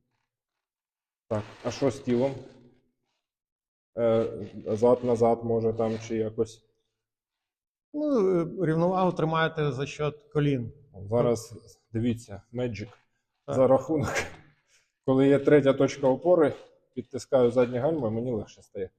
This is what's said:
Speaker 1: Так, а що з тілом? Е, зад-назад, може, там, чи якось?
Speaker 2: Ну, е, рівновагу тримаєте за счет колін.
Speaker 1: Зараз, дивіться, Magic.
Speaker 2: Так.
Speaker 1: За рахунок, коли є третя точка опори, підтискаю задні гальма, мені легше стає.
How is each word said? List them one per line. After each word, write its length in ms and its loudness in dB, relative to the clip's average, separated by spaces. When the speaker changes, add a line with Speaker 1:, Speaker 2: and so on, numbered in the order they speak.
Speaker 1:
Так, 160 -4
а 80 -6
що 200 -2
з 80 -14
тілом? 360 0
Е, 300 2
зад-назад, 760 2
може, 300 0
там, 260 -2
чи 160 -8
якось? 480 -4
Speaker 2:
Ну, 480 2
е, 240 -4
рівновагу 460 2
тримаєте 600 -2
за 140 -6
счет 300 -4
колін. 380 0
Speaker 1:
Зараз, 440 0
дивіться, 480 -4
Magic. 340 -8
Speaker 2:
Так. 100 -6
Speaker 1:
За 120 4
рахунок, 460 0
коли 220 4
є 120 6
третя 340 6
точка 340 0
опори, 460 4
підтискаю 580 0
задні 260 0
гальма, 320 -2
мені 220 -4
легше 300 -8
стає. 380 -10